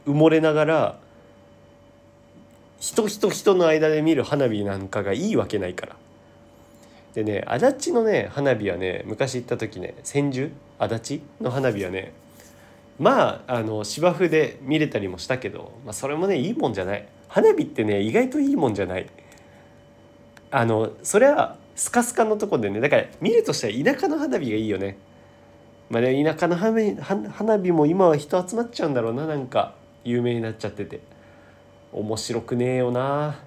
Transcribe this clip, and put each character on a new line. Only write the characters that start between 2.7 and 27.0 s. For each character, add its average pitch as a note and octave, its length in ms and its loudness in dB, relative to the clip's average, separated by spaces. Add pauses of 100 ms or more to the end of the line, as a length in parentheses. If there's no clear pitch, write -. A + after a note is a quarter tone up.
人、 - 280 -2
人、 - 220 -2
人 - 260 2
の F3 100 4
間 D#3 220 4
で D#3 140 2
見 D#3+ 120 4
る B2+ 100 2
花 C#3 260 0
火 G#2 160 -2
な G2 100 -4
ん F#2+ 140 -8
か G#2 140 -4
が G2 100 0
い F3 180 -2
い - 60 0
わ G2+ 100 0
け G#2+ 100 -4
な F#2 100 -2
い F#2 60 -6
か - 120 -12
ら。 - 100 -18 (1160)
で A2 100 -2
ね、 G#2 240 -2
足 C3+ 180 0
立 D4 280 0
の A#3 100 2
ね、 D3+ 260 2
花 C#3 260 0
火 G#2 140 -4
は F2 60 -2
ね、 F#2 300 -4
昔 B2 300 -4
行 B2 100 -6
っ - 20 -20
た B2 100 -4
時 G#2 220 -8
ね、 F2+ 140 -10 (100)
千 C#3+ 280 -2
住？ B2+ 200 -4 (280)
足 A2+ 340 -4
立 D3 80 -8 (180)
の E3+ 100 -2
花 B2+ 220 0
火 G2 140 -2
は F2+ 60 -6
ね、 F#2+ 200 -8 (880)
ま G#3 480 4
あ、 B2+ 80 -2
あ A2+ 60 0
の、 G#2+ 240 -4
芝 E3+ 260 0
生 E3+ 160 0
で D#3 360 2
見 D3 160 0
れ D3 100 0
た A#2 100 -2
り F#2+ 80 -6
も F2+ 100 -8
し - 100 -14
た C3 100 -2
け G2 120 -6
ど、 E2+ 220 -14 (140)
ま - 60 -12
あ、 - 20 -10
そ - 140 -8
れ D3 80 -4
も F3+ 120 -2
ね、 F#3+ 100 0
い C#3 120 -2
い A#3+ 40 -4
も A3 160 0
ん A2 40 -4
じ F#2+ 80 -4
ゃ F#2 40 -2
な G2+ 100 -4
い。 - 120 -10 (220)
花 G4+ 260 6
火 D4+ 80 0
っ - 40 -2
て - 160 -2
ね、 G2+ 180 2
意 A2 100 0
外 B3 200 2
と D4+ 80 -2
い C#4 120 2
い C4 40 2
も D3+ 120 2
ん G#2+ 60 2
じ G2 80 -2
ゃ F#2+ 40 0
な F2+ 120 -6
い。 F#2 100 -8 (1400)
あ A#2+ 140 2
の、 A2 260 0 (120)
そ - 160 2
れ C4 80 8
は - 280 2 (200)
ス - 140 -6
カ A#3+ 140 2
ス A#3+ 100 -6
カ A#3 120 4
の G#3+ 100 2
と G#3 120 -4
こ D#3+ 100 0
で G#2 120 0
ね、 G2+ 100 -4
だ C3+ 100 2
か C#3 80 4
ら G#2 80 2 (160)
見 G#3 100 2
る A#4 120 4
と - 100 -2
し - 80 -4
た A#2 60 -2
ら D3 280 0
田 - 40 -10
舎 F#4+ 80 0
の D4+ 100 0
花 C4+ 220 -2
火 B2 120 -4
が G#2+ 60 0
い A2 80 -2
い - 20 -4
よ G2 100 -2
ね。 G2 200 -6 (920)
ま A#2 100 0
あ - 20 2
ね、 C3 200 2
田 D3+ 160 2
舎 F3 100 2
の F3 80 2
花 A3+ 260 2
火、 G3+ 140 0
花 G#3 640 -2